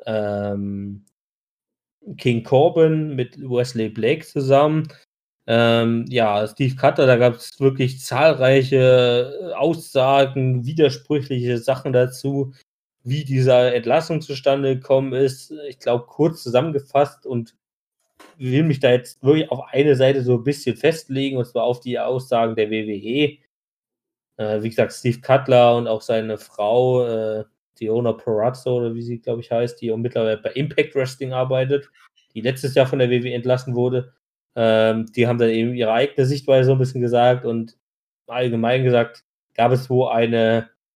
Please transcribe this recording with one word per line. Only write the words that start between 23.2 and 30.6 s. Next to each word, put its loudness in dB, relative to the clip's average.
Äh, -4
wie -4
gesagt, 0
Steve -4
Cutler 4
und -4
auch -4
seine -4
Frau, 0
äh, -4
Deonna -2
Purrazzo -4
oder -4
wie -10
sie, -10
glaub -8
ich, -10
heißt, -4
die -4
auch -4
mittlerweile -2
bei -8
Impact -4